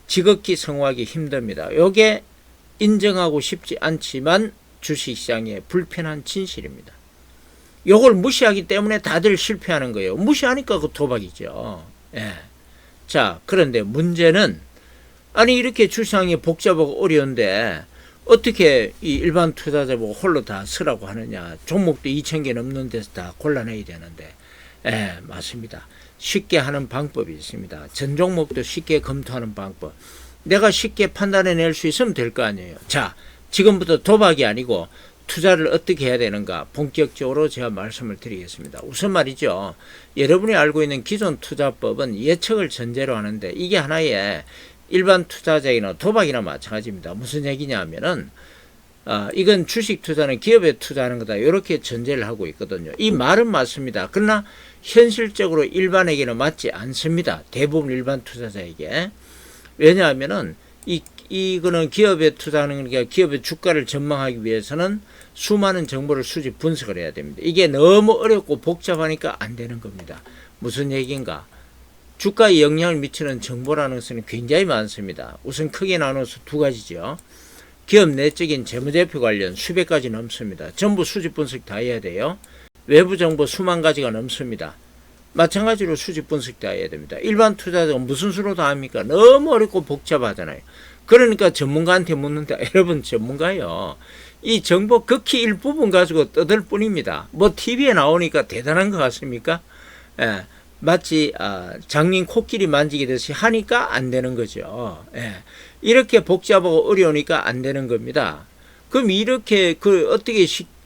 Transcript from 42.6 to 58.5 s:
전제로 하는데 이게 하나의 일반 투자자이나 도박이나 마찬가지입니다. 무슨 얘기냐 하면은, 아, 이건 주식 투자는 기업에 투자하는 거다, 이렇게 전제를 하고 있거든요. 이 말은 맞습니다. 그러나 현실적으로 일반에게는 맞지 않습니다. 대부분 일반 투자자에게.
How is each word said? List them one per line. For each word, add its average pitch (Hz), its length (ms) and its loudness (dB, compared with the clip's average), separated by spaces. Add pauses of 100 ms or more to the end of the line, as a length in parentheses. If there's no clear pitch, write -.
전제로 123 480 -6
하는데 104 380 -8
이게 180 220 -2
하나의 127 680 -2 (440)
일반 185 360 4
투자자이나 127 680 0
도박이나 160 480 0
마찬가지입니다. 92 720 -10
무슨 123 300 -8
얘기냐 139 380 -4
하면은, 85 480 -6 (760)
아, 104 300 -4
이건 185 340 4
주식 220 340 -4
투자는 143 380 -2
기업에 196 340 6
투자하는 123 460 -6
거다, 107 160 -6
이렇게 160 460 0
전제를 120 440 -4
하고 104 220 -8
있거든요. 85 500 -10
이 214 140 2
말은 180 360 4
맞습니다. 127 640 -4
그러나 214 320 0 (360)
현실적으로 208 840 4
일반에게는 170 720 0
맞지 143 340 -2
않습니다. 127 800 -4
대부분 143 400 0
일반 127 320 -4
투자자에게. 104 880 -8 (640)